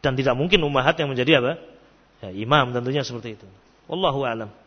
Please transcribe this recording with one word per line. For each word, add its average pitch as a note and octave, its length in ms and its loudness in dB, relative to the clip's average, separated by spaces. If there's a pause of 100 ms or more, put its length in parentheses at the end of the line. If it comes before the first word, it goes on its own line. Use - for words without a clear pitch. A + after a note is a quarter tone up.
Dan C3 160 0
tidak C3 160 2
mungkin F3 320 2
ummahat C#3+ 320 2
yang C#3+ 160 -2
menjadi C3 240 4
apa? B2+ 140 0 (640)
Ya, F#2+ 160 -12
imam B2 400 2
tentunya B2+ 320 -4
seperti A2+ 320 -12
itu. G#2 80 -20 (400)
Wallahu D3 400 -2
a'lam. A2+ 240 -6 (160)